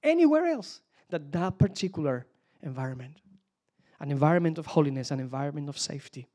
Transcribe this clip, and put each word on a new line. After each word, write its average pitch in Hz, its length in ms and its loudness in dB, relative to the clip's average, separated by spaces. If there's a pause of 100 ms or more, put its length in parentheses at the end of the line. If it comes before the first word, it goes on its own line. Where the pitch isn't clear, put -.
Anywhere 311 440 6
else 285 340 -4 (280)
than 151 220 -6
that 180 260 -2
particular 156 680 0 (360)
environment. 131 600 -10 (800)
An 143 120 -8
environment 160 460 2
of 160 100 -10
holiness, 135 440 0
an 135 80 -4
environment 143 500 -6
of 143 80 -10
safety. - 580 -10